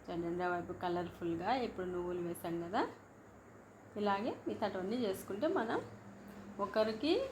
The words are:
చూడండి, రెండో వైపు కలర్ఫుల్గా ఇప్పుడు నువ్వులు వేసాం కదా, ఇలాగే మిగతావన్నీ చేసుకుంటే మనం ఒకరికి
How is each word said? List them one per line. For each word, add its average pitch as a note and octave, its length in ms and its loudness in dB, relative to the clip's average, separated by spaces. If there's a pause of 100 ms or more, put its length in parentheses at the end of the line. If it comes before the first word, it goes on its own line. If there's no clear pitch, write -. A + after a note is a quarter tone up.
చూడండి, F3 260 -2
రెండో F3+ 240 2
వైపు F3 300 -2
కలర్ఫుల్గా F3 640 0 (180)
ఇప్పుడు F#3 280 -2
నువ్వులు F3 320 -2
వేసాం E3+ 380 -2
కదా, G#3 180 2 (1160)
ఇలాగే G#3 320 2 (160)
మిగతావన్నీ G3 580 0
చేసుకుంటే G3 420 0 (100)
మనం B3 220 0 (840)
ఒకరికి A3 480 4 (160)